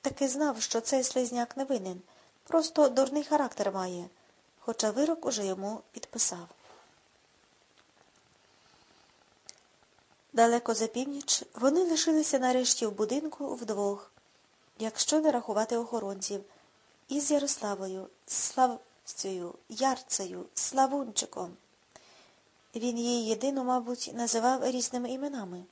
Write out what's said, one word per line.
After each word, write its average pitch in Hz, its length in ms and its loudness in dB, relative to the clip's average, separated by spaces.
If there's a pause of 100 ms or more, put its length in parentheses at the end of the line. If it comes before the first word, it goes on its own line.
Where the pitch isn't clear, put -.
Таки 269 260 0
знав, 262 340 0
що 226 200 -2
цей 262 220 2
слизняк 240 540 -2
не 269 60 -2
винен, 185 380 -4 (420)
просто 311 460 4
дурний 269 340 2
характер 254 480 0
має, 185 340 -6 (540)
хоча 220 320 -2
вирок 311 340 0
уже 214 200 -2
йому 190 360 -4 (100)
підписав. 180 560 -4 (3750)
Далеко 233 400 6
за 220 140 0
північ 277 560 -2 (100)
вони 285 300 4
лишилися 311 560 4
нарешті 254 460 2
в 214 60 -2
будинку 254 640 -4
вдвох, 202 560 -4 (680)
якщо 220 400 0
не 311 120 4
рахувати 233 460 0
охоронців, 202 680 -4 (680)
із 285 220 0
Ярославою, 196 800 -2 (180)
Славцею, - 1300 -2 (160)
Ярцею, 214 840 -2
Славунчиком. 254 1040 -2 (1160)
Він 233 220 -2
її 233 280 0
єдину, 254 380 0
мабуть, 247 500 -2
називав 240 520 2
різними 247 460 -2
іменами. 240 600 -6